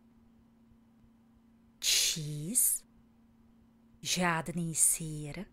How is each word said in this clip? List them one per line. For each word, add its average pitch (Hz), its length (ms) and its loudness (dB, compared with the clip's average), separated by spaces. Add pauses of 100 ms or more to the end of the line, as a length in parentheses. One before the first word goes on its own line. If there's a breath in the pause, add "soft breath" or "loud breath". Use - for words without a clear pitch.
(1800)
Cheese. 151 1000 0 (1160)
Žádný 165 720 0
sýr. 151 800 0